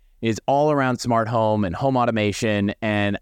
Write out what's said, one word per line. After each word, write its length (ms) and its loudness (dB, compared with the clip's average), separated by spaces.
is 260 -2
all 240 2
around 280 0
smart 300 0
home 360 2
and 100 -4
home 220 0
automation. 840 0
And 400 -2